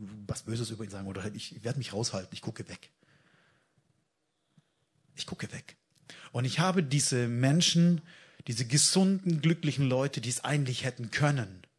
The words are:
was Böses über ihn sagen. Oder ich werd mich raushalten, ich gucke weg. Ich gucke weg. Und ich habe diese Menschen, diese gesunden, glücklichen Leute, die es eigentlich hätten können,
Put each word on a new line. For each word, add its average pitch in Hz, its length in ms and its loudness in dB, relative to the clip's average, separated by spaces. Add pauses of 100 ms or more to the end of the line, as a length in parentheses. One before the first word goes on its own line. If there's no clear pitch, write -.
(260)
was - 160 -8
Böses 113 280 -6
über 110 140 -10
ihn 98 60 -12
sagen. 98 160 -10
Oder 95 280 -8
ich - 280 -14
werd 120 140 -6
mich 127 160 -6
raushalten, 98 400 -6
ich - 100 -14
gucke - 260 -10
weg. - 220 -18 (2250)
Ich - 120 -10
gucke - 260 -10
weg. - 240 -16 (560)
Und 123 140 -2
ich 123 120 -2
habe 185 240 4
diese 131 460 2
Menschen, 160 720 6 (460)
diese 120 200 -2
gesunden, 185 760 4
glücklichen 147 440 2
Leute, 131 360 0
die 120 80 -2
es - 120 -4
eigentlich 131 420 0
hätten 123 260 -6
können, 127 520 0 (160)